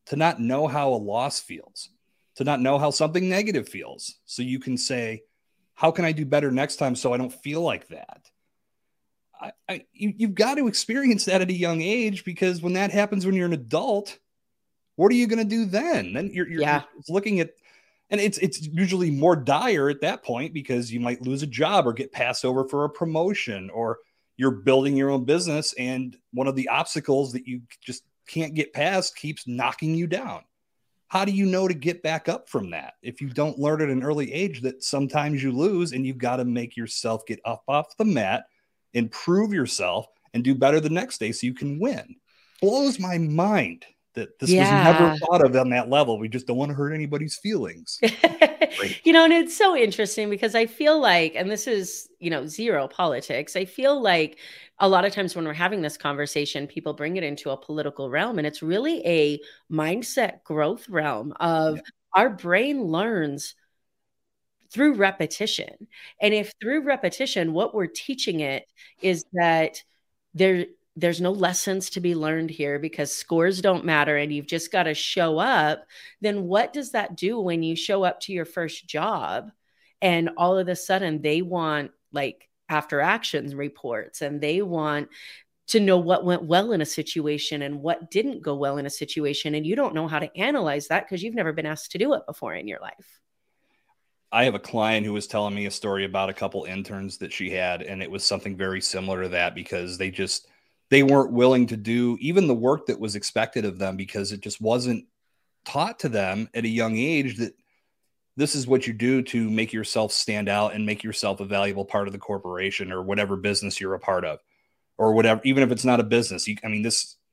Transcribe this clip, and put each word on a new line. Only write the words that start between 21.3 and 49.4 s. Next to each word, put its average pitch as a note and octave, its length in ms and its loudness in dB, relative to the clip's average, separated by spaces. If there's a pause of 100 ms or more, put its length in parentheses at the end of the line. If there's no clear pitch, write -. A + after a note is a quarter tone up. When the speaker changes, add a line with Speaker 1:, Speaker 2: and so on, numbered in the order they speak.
Speaker 1:
a D3+ 40 -4
job D#3 380 2
or A#2 80 0
get C3 180 -8
passed B2 340 -2
over C3 220 2
for C#3+ 180 0
a D3 40 0
promotion, D#3 800 -4
or A2+ 300 -4 (380)
you're C3 140 4
building C3+ 460 4
your C#3 140 2
own C3 120 0
business, D3+ 500 0
and B2+ 440 -6 (160)
one C3 140 0
of C3+ 80 -2
the B2+ 140 -4
obstacles C3+ 640 0
that B2+ 140 -8
you B2 140 -8 (180)
just - 260 -14 (200)
can't D#3 300 -6
get D3+ 180 -2
past F#3 420 0
keeps - 300 -10
knocking B2+ 480 -2
you E3+ 140 -2
down. E3+ 340 -6 (680)
How F#3+ 160 0
do G3+ 60 0
you G3 140 2
know F#3 220 2
to F3+ 80 0
get E3+ 260 -4
back D#3 260 -4
up G3 220 -4
from G2 220 -4
that D2+ 320 -12
if - 180 -12
you C#3 80 -8
don't C#3+ 300 -2
learn D3+ 220 2
at D3 80 0
an C3 120 0
early C#3+ 320 -2
age D#3 280 -4
that B2+ 220 -6
sometimes C#3+ 600 -2
you C3+ 80 0
lose E3+ 400 0
and C3 160 -4
you've C3 100 -6
gotta B2 280 0
make A#2+ 300 -4
yourself A2+ 520 -4
get A2 180 -8
up A2+ 220 -6
off C#3+ 300 -2
the A3 80 2
mat, F#3+ 400 2 (500)
improve F3 580 0
yourself, G2+ 540 -2 (260)
and A#2+ 100 0
do C3+ 120 4
better C#3 240 6
the D3+ 100 0
next F3+ 300 -4
day A2 120 -2
so - 140 -6
you C3 80 -2
can C#3+ 240 -6
win? A3 380 -4 (460)
Blows C4 360 2
my F3+ 220 -2
mind D#3+ 640 2 (300)
that - 240 -10
this C3 100 0
was F#3 220 6
never E3+ 340 8
Speaker 2:
Yeah. D#3 120 4
Speaker 1:
thought E3 280 6
of B2+ 100 6
on C3 140 4
that B2 200 0
level. C3 280 4
We A2 120 -4
just B2+ 180 -8
don't B2 100 0
wanna C#3+ 160 -2
hurt C#3+ 200 -4
anybody's D3 420 -4
feelings. B2+ 640 -6
Speaker 2:
<laughs> A3+ 80 4 (680)
Speaker 1:
Great. - 260 -4
Speaker 2:
You E4 100 8
know, E4 100 12
and E4 100 8
it's E4+ 220 2